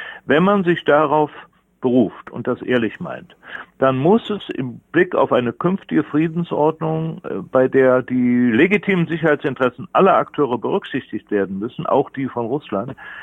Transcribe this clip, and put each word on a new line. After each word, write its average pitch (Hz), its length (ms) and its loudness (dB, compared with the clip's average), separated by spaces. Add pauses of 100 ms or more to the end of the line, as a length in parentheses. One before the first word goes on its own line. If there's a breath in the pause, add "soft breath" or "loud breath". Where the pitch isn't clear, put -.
(260 loud breath)
Wenn 147 160 4
man 196 220 2
sich 170 200 0
darauf 147 460 2 (500)
beruft 120 500 0
und 117 160 -10
das 123 160 -4
ehrlich 117 380 -2
meint, 69 360 -12 (420 loud breath)
dann 131 180 2
muss 175 320 2
es 202 140 -6 (120)
im 123 260 -8 (120)
Blick 180 220 2
auf 120 180 0
eine 120 200 0
künftige 170 500 -2
Friedensordnung, 160 1200 -2
äh, - 100 -8 (160)
bei 131 180 4
der 131 340 4
die 123 480 2
legitimen 180 560 2
Sicherheitsinteressen 147 880 -2
aller 175 240 6
Akteure 123 420 0
berücksichtigt 123 720 -6
werden 98 280 -2
müssen, 113 280 -8
auch 139 240 0
die 139 160 -6
von 117 200 -6
Russland, 110 480 -6 (280 loud breath)